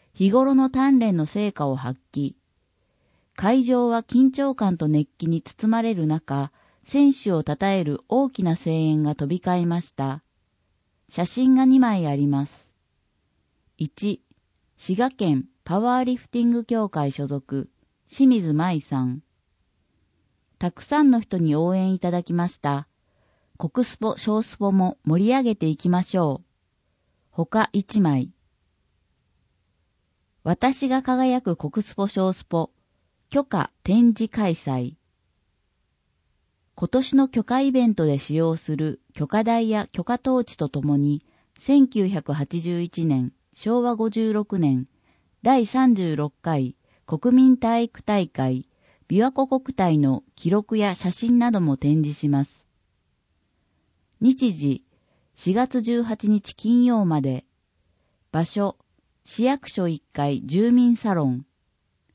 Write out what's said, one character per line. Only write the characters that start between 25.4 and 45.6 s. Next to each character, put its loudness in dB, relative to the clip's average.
げ 0
て -4
い -2
き -4
ま 0
し -4
ょ -2
う。」 -20
他 -2
一 -2
枚。 0
「私 -2
が 0
輝 0
く -2
国 -6
ス -14
ポ、 -2
小 0
ス -14
ポ、 -4
許 -2
可 -4
展 4
示 -4
開 -2
催。」 -6
今 -6
年 0
の 4
許 -2
可 0
イ 0
ベ 2
ン 2
ト 0
で 2
使 -6
用 0
す -6
る -4
許 -6
可 0
台 0
や -2
許 -8
可 -4
ト 0
ー 0
チ -14
と -4
と -6
も 0
に、 0
千 4
九 0
百 -4
八 -4
十 -4
一 -4
年、 0
昭 -2
和 -2
五 -2
十 -2
六 -4
年、 0
第 4